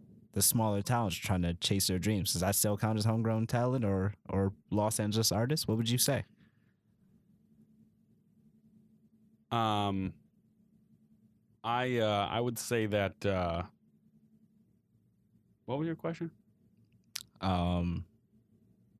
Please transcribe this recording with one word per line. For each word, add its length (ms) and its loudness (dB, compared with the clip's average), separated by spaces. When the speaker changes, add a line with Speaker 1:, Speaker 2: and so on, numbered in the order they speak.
Speaker 1:
the 100 0
smaller 400 2
towns 360 0
trying 240 0
to 140 0
chase 320 0
their 120 0
dreams? 340 0
Does 80 -2
that 140 2
still 220 0
count 220 0
as 60 0
homegrown 420 0
talent 360 0
or, 300 0
or 240 0
Los 280 0
Angeles 340 0
artists? 340 0
What 100 2
would 120 -2
you 80 2
say? 260 0
Speaker 2:
Um, 600 0
I, 360 0
uh, 300 4
I 100 -2
would 200 -2
say 280 0
that, 380 0
uh, 380 0
what 140 -6
was 60 -4
your 100 -6
question? 340 -8
Speaker 1:
Um, 640 0